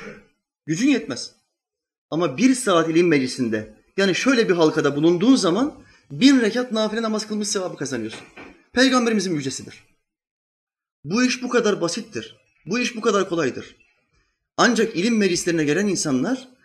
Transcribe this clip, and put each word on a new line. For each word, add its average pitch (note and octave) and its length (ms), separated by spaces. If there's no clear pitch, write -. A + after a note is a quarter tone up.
Gücün F3 220
yetmez. - 460
Ama D3+ 260
bir B3+ 180
saat E3 360
ilim E3+ 180
meclisinde, B2+ 760
yani G3 180
şöyle A3+ 340
bir F#3 60
halkada D3+ 420
bulunduğun F3 400
zaman G3 480
bin B3 300
rekat A#3 320
nafile A3 300
namaz G#3+ 240
kılmış G#3 220
sevabı F3+ 280
kazanıyorsun. B2 440
Peygamberimizin A#3 600
müjdesidir. C3 520
Bu G#3 200
iş B3+ 180
bu B3+ 60
kadar G3+ 320
basittir. - 560
Bu G3+ 120
iş B3 180
bu F3 40
kadar F#3+ 280
kolaydır. C#3+ 480
Ancak G#3+ 400
ilim A3 200
meclislerine E3+ 480
gelen D#3+ 220
insanlar E3 640